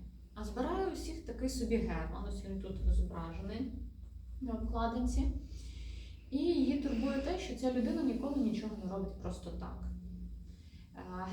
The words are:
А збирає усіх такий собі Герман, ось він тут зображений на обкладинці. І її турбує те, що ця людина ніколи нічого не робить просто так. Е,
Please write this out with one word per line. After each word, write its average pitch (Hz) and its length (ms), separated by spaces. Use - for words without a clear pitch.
А 214 80
збирає 320 440
усіх - 380
такий 254 240
собі 226 280
Герман, 175 500
ось 190 180
він 196 160
тут 190 140
зображений 180 760
на 233 120
обкладинці. 233 800
І 262 60
її 294 460
турбує 254 380
те, 339 180
що - 160
ця 254 180
людина 247 300
ніколи 262 320
нічого 220 480
не 185 80
робить 190 300
просто 175 300
так. 180 320
Е, - 60